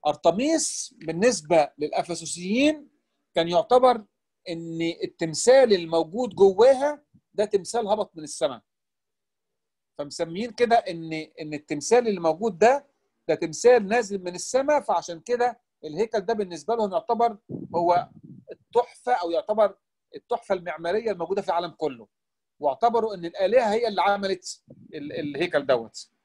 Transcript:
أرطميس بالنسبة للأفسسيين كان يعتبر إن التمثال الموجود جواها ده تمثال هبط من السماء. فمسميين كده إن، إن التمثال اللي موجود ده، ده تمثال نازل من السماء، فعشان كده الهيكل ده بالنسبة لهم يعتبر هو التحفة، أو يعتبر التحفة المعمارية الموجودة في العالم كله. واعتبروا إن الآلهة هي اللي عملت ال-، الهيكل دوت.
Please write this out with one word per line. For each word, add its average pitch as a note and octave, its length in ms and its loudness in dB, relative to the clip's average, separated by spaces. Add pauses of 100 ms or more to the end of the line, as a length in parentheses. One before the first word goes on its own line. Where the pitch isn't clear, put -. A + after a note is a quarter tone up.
أرطميس A3 880 0
بالنسبة E3 800 0
للأفسسيين F3 1120 -2 (460)
كان E3+ 120 2
يعتبر A#3+ 580 4 (440)
إن E3 320 -8 (220)
التمثال A3 720 4
الموجود E3 640 -2
جواها B3+ 680 4 (300)
ده G3+ 120 0
تمثال G#3 420 -2
هبط G#3 280 -2
من D#3 80 -12
السماء. C#3+ 380 -6 (1400)
فمسميين E3+ 540 -8
كده A#3 240 2
إن، E3 380 -2
إن D#3 400 -10
التمثال D#3+ 540 0
اللي G3 120 -2
موجود E3+ 380 -2
ده، B3+ 300 4 (400)
ده D#3 80 2
تمثال G3 520 4
نازل G3+ 360 -2
من F3 120 -8
السماء، C4+ 460 0
فعشان E3+ 380 -4
كده A#3+ 400 -2 (240)
الهيكل G3 360 -4
ده G3 140 -4
بالنسبة G3 420 -4
لهم G#3 160 -2
يعتبر A3 460 0 (380)
هو F3 340 2 (420)
التحفة، - 640 -4
أو F3 180 -2
يعتبر G3 460 0 (380)
التحفة - 400 -4
المعمارية F3 560 -4
الموجودة F3+ 300 -4
في D#3 60 -8
العالم F3 240 -2
كله. C3 360 -6 (520)
واعتبروا G#3+ 560 0
إن E3+ 100 -12
الآلهة G3+ 480 2
هي A#3 140 0
اللي F#3+ 140 -2
عملت G3 640 -2 (300)
ال-، D3 260 -12
الهيكل D3+ 460 -2
دوت. A#2 440 -2 (160)